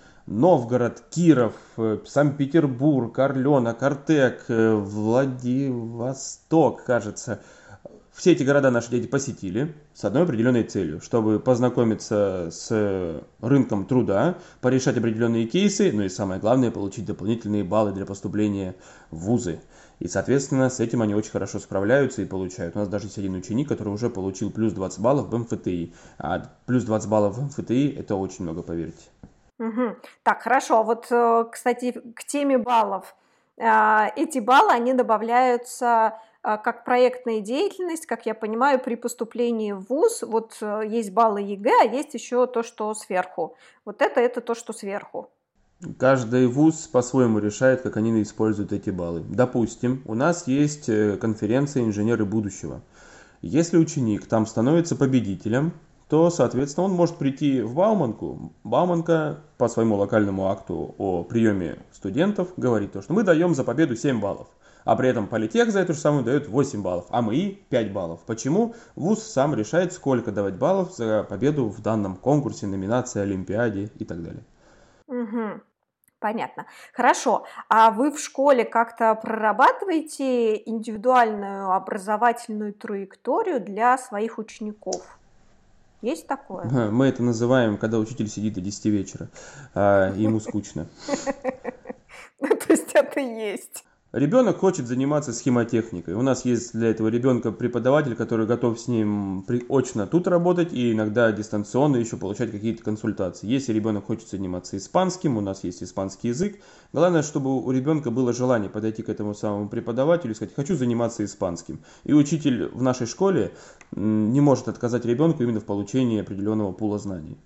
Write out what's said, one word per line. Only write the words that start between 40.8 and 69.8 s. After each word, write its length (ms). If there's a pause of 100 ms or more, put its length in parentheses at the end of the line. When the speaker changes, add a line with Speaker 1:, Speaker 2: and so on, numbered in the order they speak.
Speaker 2:
есть 240
баллы 300
егэ, 280 (120)
а 20
есть 300
ещё 320
то, 180
что 300
сверху. 600 (300)
Вот 180
это, 180
это 200
то, 160
что 160
сверху. 560 (720)
Speaker 1:
Каждый 480
вуз 420
по-своему 520
решает, 420
как 140
они 260
используют 500
эти 180
баллы. 380
Допустим, 800
у 80
нас 340
есть, 400
э, 320
конференция 640
"Инженеры 400
будущего". 560 (640)
Если 360
ученик 480
там 200
становится 500
победителем, 760 (360)
то, 220
соответственно, 560
он 60
может 240
прийти 460
в 120
Бауманку. 800 (120)
Бауманка 760 (180)
по 100
своему 280
локальному 540
акту 480
о 260
приёме 540 (140)
студентов 640
говорит 360
то, 100
что 120
мы 100
даём 300
за 100
победу 320
семь 240
баллов. 280 (360)
А 120
при 120
этом 180
политех 460
за 80
эту 140
же 60
самую 240
даёт 240
восемь 340
баллов, 280
а 120
маи 360 (120)
пять 220
баллов. 340
Почему? 480 (200)
ВУЗ 280
сам 320
решает, 380